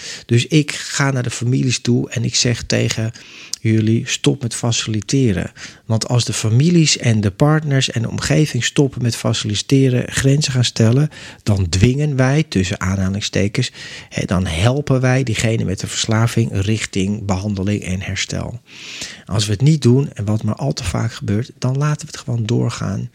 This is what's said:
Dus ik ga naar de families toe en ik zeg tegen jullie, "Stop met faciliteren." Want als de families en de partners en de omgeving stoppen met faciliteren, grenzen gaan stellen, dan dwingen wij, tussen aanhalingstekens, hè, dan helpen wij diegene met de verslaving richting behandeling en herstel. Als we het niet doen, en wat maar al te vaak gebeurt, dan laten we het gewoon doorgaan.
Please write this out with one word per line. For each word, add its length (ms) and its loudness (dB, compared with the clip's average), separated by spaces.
Dus 220 2
ik 240 2
ga 400 -2
naar 120 -2
de 60 -6
families 500 0
toe 300 0
en 140 -4
ik 120 -2
zeg 280 0
tegen 480 -2
jullie, 460 2
"Stop 340 0
met 140 -6
faciliteren." 960 0
Want 220 0
als 180 2
de 80 -2
families 640 4
en 240 2
de 100 2
partners 600 2
en 100 -2
de 80 -4
omgeving 540 0
stoppen 380 0
met 140 0
faciliteren, 960 0
grenzen 400 2
gaan 120 2
stellen, 460 2
dan 260 2
dwingen 460 2
wij, 280 2
tussen 360 -2
aanhalingstekens, 920 -2
hè, 160 -4
dan 200 0
helpen 560 2
wij 220 2
diegene 400 0
met 160 -4
de 80 -6
verslaving 640 0
richting 720 -2
behandeling 580 -2
en 180 -4
herstel. 600 -6
Als 200 0
we 60 -2
het 100 -2
niet 200 4
doen, 320 4
en 120 -8
wat 180 0
maar 120 -2
al 180 -4
te 100 -10
vaak 300 -4
gebeurt, 440 -4
dan 200 -2
laten 280 -2
we 60 -16
het 100 -14
gewoon 240 -4
doorgaan. 680 -2